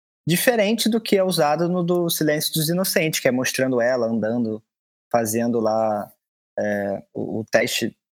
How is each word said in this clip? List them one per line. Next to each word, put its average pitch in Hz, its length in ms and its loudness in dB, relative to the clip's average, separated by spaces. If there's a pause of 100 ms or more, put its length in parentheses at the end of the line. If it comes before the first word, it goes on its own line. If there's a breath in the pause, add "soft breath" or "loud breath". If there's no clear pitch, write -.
(280)
diferente 220 600 2
do 226 100 2
que 220 160 0
é 190 80 4
usado 165 460 2
no 180 140 0
do 175 260 0
Silêncio 156 440 0
dos 156 160 -2
Inocentes, 175 500 0
que - 80 2
é 131 40 2
mostrando 127 480 0
ela 120 280 0
andando, 113 560 -2 (480)
fazendo 117 480 0
lá, 107 520 0 (460)
é, 101 460 -2 (100)
o, 113 280 -6
o 107 40 -8
teste 117 500 0 (180)